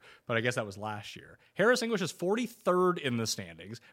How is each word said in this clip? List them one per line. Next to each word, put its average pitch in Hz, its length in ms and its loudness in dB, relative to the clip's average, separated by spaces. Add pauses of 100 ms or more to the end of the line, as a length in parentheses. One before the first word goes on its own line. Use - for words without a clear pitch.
(260)
but 120 100 0
I 113 60 4
guess 120 140 2
that 120 100 -2
was 98 140 -10
last 104 360 -8
year. - 220 -18 (160)
Harris 226 300 4
English 226 180 0
is 170 100 -2
forty-third 180 840 2
in 135 200 0
the 113 100 0
standings. 92 520 -8 (140)